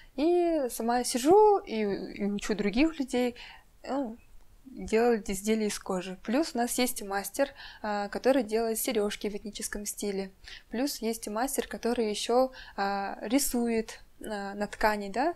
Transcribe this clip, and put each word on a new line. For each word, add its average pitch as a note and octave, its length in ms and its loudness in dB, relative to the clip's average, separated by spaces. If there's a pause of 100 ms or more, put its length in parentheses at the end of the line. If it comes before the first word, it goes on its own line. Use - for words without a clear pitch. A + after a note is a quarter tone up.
(180)
и E4 540 2
сама A#3+ 340 0
сижу F#4+ 540 6
и, A3 240 -2 (340)
и G#3 100 -2
учу G3+ 280 0
других G#3 440 2
людей, B3 380 0 (520)
ну, A#3+ 300 -4 (460)
делать A3 680 2
изделия G#3+ 360 0
из G3+ 120 -2
кожи. F#3 440 -6
Плюс C#4 320 0
у A#3+ 40 -2
нас A#3+ 200 0
есть B3 240 -2
мастер, G3+ 480 -2 (320)
а, G#3 260 -2
который B3 340 2
делает A3 360 0
серёжки G#3 500 -2
в G3+ 60 -6
этническом G#3 520 -8
стиле. G3 440 -4 (400)
Плюс C4 280 -2
есть A3 300 -4
мастер, A#3 380 -2
который A3+ 440 -2
ещё, B3 420 2 (240)
а, G3 460 -2
рисует, A#3 760 0 (240)
а, G3+ 300 -6
на G#3 120 -2
ткани, G#3 420 0
да, C4+ 280 0